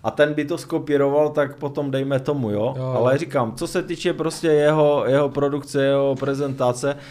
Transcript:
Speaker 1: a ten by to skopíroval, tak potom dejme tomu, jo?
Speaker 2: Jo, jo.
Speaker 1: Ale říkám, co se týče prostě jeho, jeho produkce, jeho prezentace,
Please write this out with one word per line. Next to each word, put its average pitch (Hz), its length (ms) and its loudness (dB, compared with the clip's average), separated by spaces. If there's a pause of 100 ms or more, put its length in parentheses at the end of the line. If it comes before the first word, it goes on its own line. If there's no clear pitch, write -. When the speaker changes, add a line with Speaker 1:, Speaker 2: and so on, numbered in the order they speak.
Speaker 1:
a 113 80 -2
ten 151 220 2
by 147 120 -2
to 165 120 -4
skopíroval, 147 720 2
tak 143 280 -2
potom 143 340 -4
dejme 135 280 0
tomu, 135 300 -2
jo? 107 280 -2
Speaker 2:
Jo, 131 60 -6
jo. 131 140 -4
Speaker 1:
Ale 127 200 4
říkám, 123 380 -2
co 165 120 -6
se 175 160 -2
týče 175 300 -4
prostě 160 340 -4
jeho, 147 600 4
jeho 139 220 2
produkce, 139 540 -2
jeho 139 320 2
prezentace, 135 840 -2 (120)